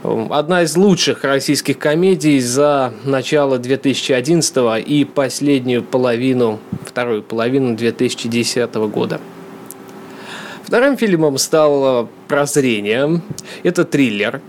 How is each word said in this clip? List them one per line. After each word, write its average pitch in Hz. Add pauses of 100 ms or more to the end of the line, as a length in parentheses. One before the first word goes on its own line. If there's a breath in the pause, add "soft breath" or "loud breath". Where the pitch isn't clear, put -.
Одна 147
из 156
лучших 170
российских 139
комедий 156
за 131 (120)
начало 135
две 127
тысячи 131
одиннадцатого 127
и 143
последнюю 131
половину, 123 (240)
вторую 120
половину 120
две 113
тысячи 123
десятого 117
года. - (1400 loud breath)
Вторым 254
фильмом 160
стало 135 (180)
«Прозрение». 139 (400 loud breath)
Это 175
триллер. 120